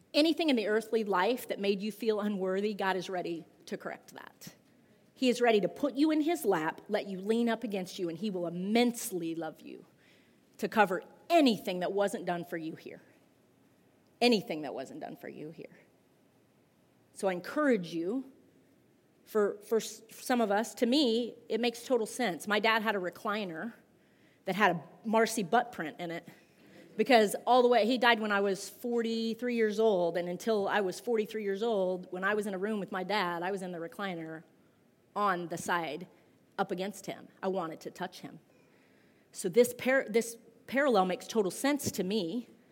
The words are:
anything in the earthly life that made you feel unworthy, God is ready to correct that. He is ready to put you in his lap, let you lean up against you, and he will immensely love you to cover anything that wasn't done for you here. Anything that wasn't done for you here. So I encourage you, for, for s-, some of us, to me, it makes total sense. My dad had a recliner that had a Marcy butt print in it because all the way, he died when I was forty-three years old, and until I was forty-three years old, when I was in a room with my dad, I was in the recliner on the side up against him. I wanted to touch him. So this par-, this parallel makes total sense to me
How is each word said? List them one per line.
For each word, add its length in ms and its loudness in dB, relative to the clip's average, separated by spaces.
anything 340 4
in 80 4
the 100 0
earthly 380 0
life 440 0
that 120 -6
made 220 0
you 100 -4
feel 260 -2
unworthy, 540 -2
God 240 0
is 140 -6
ready 340 -6
to 100 -8
correct 380 -14
that. 400 -18
He 140 0
is 140 2
ready 180 6
to 80 2
put 280 -4
you 140 4
in 120 2
his 240 -2
lap, 420 0
let 180 -2
you 140 -8
lean 260 0
up 160 -2
against 360 -6
you, 100 -4
and 80 -6
he 140 -6
will 160 -4
immensely 880 0
love 260 -8
you 240 -16
to 100 -4
cover 360 2
anything 520 4
that 120 -2
wasn't 320 0
done 220 -2
for 100 -6
you 180 -8
here. 280 -16
Anything 400 2
that 100 -6
wasn't 280 -10
done 140 -12
for 140 -14
you 220 -14
here. 280 -20
So 160 -4
I 40 0
encourage 600 0
you, 320 -4
for, 320 0
for 80 2
s-, 240 -4
some 300 0
of 100 2
us, 260 0
to 100 2
me, 480 2
it 100 0
makes 220 -2
total 240 0
sense. 420 -4
My 120 2
dad 200 4
had 160 0
a 20 -4
recliner 760 -6
that 80 0
had 220 4
a 60 -8
Marcy 380 2
butt 280 2
print 280 -10
in 120 -8
it 160 -10
because 400 6
all 160 8
the 60 6
way, 180 6
he 100 2
died 220 6
when 140 -2
I 80 2
was 280 -2
forty-three 840 -4
years 240 0
old, 380 2
and 120 -2
until 380 -2
I 140 2
was 180 -2
forty-three 460 -2
years 180 -4
old, 480 -2
when 140 -4
I 100 2
was 140 -2
in 60 -4
a 40 -6
room 220 -2
with 100 -8
my 140 -4
dad, 400 0
I 80 -2
was 100 -6
in 80 -8
the 80 -8
recliner 640 -8
on 320 0
the 100 -6
side 520 -4
up 140 -2
against 340 -6
him. 220 -12
I 60 -6
wanted 360 -4
to 100 -12
touch 260 -10
him. 220 -18
So 180 -6
this 260 6
par-, 340 0
this 280 -2
parallel 400 4
makes 220 -4
total 240 0
sense 400 -2
to 100 -4
me 460 -4